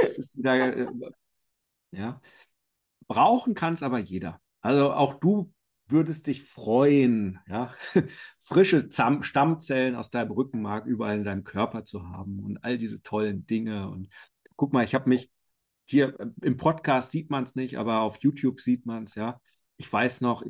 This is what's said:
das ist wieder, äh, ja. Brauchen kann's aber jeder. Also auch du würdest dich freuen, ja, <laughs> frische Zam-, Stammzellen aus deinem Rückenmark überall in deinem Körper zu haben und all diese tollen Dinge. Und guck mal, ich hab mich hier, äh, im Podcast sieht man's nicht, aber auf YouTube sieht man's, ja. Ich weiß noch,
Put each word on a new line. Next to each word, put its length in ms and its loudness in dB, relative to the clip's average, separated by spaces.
das 160 0
ist 180 -12
wieder, 400 2
äh, 120 -2
ja. 280 -8
Brauchen 480 4
kann's 300 -2
aber 160 -2
jeder. 400 -8
Also 300 4
auch 220 2
du 380 0
würdest 380 0
dich 180 -4
freuen, 1040 2
ja, 260 -6
<laughs> 460 -2
frische 480 4
Zam-, 340 0
Stammzellen 720 0
aus 160 -10
deinem 200 -4
Rückenmark 560 -4
überall 320 -2
in 60 -4
deinem 200 -6
Körper 400 -4
zu 240 -12
haben 320 -10
und 240 -10
all 140 -4
diese 240 -10
tollen 440 -4
Dinge. 440 -4
Und 180 -12
guck 160 -2
mal, 120 4
ich 100 -2
hab 120 0
mich 240 2
hier, 340 2
äh, 80 -10
im 140 2
Podcast 540 0
sieht 200 -4
man's 240 -4
nicht, 220 -6
aber 240 0
auf 180 -2
YouTube 420 0
sieht 260 0
man's, 280 -8
ja. 260 -6
Ich 160 -16
weiß 280 0
noch, 300 0